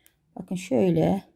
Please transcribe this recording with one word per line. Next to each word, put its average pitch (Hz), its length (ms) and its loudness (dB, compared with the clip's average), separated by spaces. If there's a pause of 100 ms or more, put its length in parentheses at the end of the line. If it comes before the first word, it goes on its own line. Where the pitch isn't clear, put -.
(360)
Bakın 185 200 -10
şöyle. 180 680 0 (120)